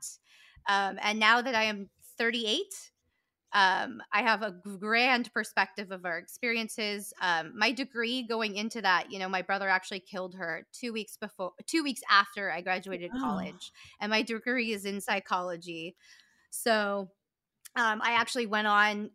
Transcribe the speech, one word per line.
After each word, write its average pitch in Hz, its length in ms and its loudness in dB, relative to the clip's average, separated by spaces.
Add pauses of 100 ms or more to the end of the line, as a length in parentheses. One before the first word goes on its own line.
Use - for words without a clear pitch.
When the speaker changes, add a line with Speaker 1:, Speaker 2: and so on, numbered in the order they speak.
(680)
Speaker 1:
Um, 196 340 2
and 214 180 0
now 226 220 8
that 247 120 -2
I 220 100 4
am 202 260 -4 (280)
thirty-eight, 233 760 -2 (600)
um, 190 480 4 (120)
I 208 100 2
have 220 200 2
a 208 100 -4 (120)
g-, 202 140 -12
grand 233 560 2
perspective 202 580 -2
of 180 140 -10
our 170 120 -2
experiences. 214 1000 -4
Um, 170 380 0
my 226 140 4
degree 240 540 -4
going 220 300 -2
into 220 260 -4
that, 185 300 4
you 190 60 -8
know, 190 100 -4
my 185 140 -2
brother 196 260 -2
actually 185 320 0
killed 185 360 -8
her 165 360 -6
two 240 200 -8
weeks 214 260 -8
before, 196 340 -8 (140)
two 320 160 0
weeks 277 280 -4
after 202 400 4
I 170 120 -4
graduated 185 500 -4
Speaker 2:
Oh. 254 80 -6
Speaker 1:
college, 175 520 -4 (280)
and 208 100 -2
my 220 120 4
degree 226 500 -2
is 202 140 -4
in 196 160 -4
psychology. 180 920 -4 (540)
So, 202 600 0 (640)
um, 220 260 2
I 226 100 2
actually 233 340 2
went 214 220 2
on 208 460 4